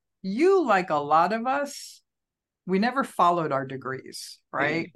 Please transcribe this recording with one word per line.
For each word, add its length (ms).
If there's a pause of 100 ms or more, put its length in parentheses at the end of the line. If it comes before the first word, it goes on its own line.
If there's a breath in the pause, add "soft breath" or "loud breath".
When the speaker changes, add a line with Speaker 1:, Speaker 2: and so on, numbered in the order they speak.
(200)
Speaker 1:
you, 460
like 240
a 60
lot 360
of 140
us, 560 (640)
we 120
never 240
followed 480
our 140
degrees, 760 (120)
right? 360
Speaker 2:
Mm. 80